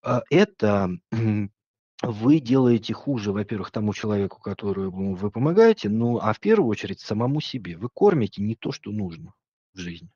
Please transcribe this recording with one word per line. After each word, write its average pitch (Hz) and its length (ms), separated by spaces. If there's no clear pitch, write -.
А, 123 260
это, 104 600
<clears throat> 107 400
вы 123 360
делаете 120 540
хуже, 107 380
во-первых, 101 400
тому 107 220
человеку, 101 480
которому 95 720
вы 98 160
помогаете, 190 580
ну, 117 300
а 104 140
в - 60
первую 202 300
очередь 98 320
самому 127 400
себе. 87 360
Вы 104 120
кормите 143 520
не 110 140
то, - 160
что - 200
нужно 87 420
в 95 60
жизни 85 360